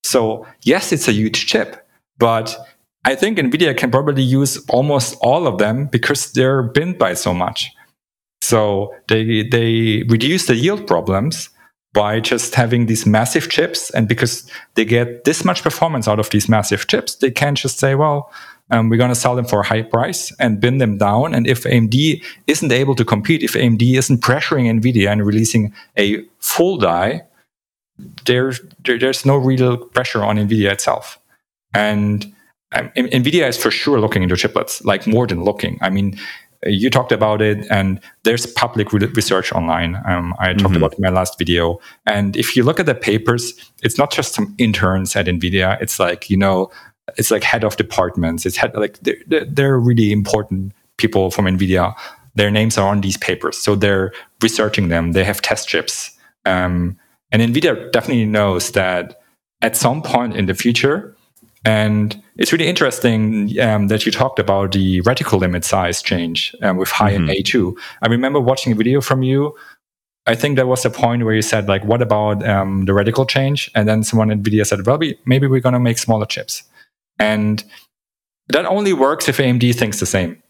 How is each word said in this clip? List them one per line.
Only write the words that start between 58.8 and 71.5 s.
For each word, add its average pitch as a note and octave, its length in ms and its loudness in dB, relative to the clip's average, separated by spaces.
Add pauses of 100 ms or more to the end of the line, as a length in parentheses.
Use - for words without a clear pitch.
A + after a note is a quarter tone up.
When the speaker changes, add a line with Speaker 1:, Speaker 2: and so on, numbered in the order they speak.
Speaker 1:
at A2+ 120 0
some C#3 280 0
point B2 340 -2
in G2+ 100 0
the F#2 80 -2
future, C#3 600 -2 (480)
and G#2+ 560 0 (160)
it's - 160 0
really E3 140 0
interesting, A2 960 0
um, G#2+ 260 2
that G#2+ 180 0
you A2+ 60 2
talked B2 280 -2
about G2 340 0
the F#2 300 2
reticle A#2 360 0
limit F2 260 0
size F2+ 380 0
change, E2+ 580 -4
um, F#2+ 160 0
with F#2 140 -2
high G2+ 220 2
Speaker 2:
Mm-hmm. E2+ 180 0
Speaker 1:
N - 60 0
A F#2+ 60 -2
two. F#2+ 360 0 (240)
I A#2 60 -6
remember C3+ 320 0
watching B2+ 320 0
a - 20 2
video A#2+ 260 2
from C3 220 0
you. C#3 340 0 (720)
I A#2 80 2
think C#3+ 220 0
that B2+ 100 2
was B2+ 160 0
the - 80 0
point A#2+ 340 0
where A2 100 2
you A2 80 2
said, G#2 260 -2